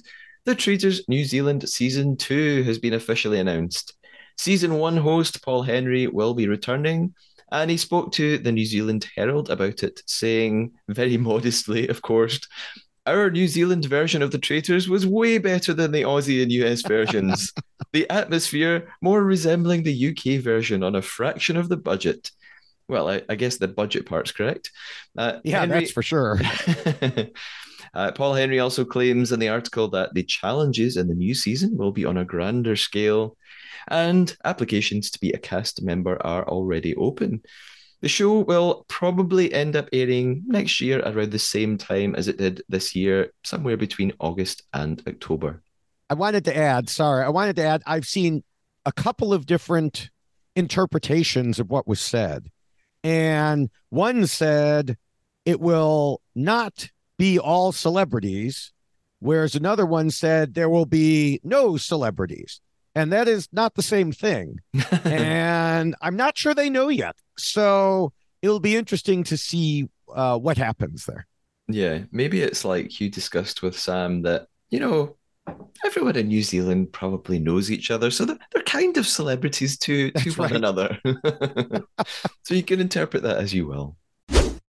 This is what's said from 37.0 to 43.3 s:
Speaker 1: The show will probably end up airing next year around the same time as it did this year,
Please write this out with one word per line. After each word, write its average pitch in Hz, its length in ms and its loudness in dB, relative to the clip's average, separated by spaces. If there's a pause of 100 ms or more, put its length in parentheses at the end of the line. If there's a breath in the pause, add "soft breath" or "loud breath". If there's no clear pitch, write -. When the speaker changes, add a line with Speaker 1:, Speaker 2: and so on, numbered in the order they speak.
Speaker 1:
The 147 80 -2
show 214 300 2
will 175 480 2
probably 180 640 0
end 147 220 0
up 147 180 -4
airing 127 540 2
next 214 340 0
year 131 240 0
around 107 240 -2
the 107 80 -2
same 107 400 0
time 98 380 -2
as 95 120 -2
it - 120 -2
did 95 280 -2
this - 280 -4
year, 95 360 2 (120)